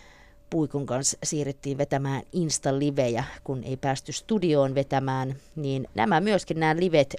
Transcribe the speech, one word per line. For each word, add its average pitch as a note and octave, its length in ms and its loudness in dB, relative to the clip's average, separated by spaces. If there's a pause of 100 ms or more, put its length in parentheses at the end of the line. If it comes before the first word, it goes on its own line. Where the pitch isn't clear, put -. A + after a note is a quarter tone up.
(500)
Puikon D3 360 -2
kanssa B2 380 -2
siirryttiin C#3 540 -4
vetämään C#3 440 -2 (120)
Insta-livejä, C#3 880 0 (200)
kun C3 200 -6
ei C3 140 -6
päästy C3+ 340 -4
studioon D3+ 640 2
vetämään, C3+ 600 0 (200)
niin C3+ 400 -2
nämä E3+ 260 2
myöskin, F#3 380 0
nämä D#3 160 4
livet E3 440 4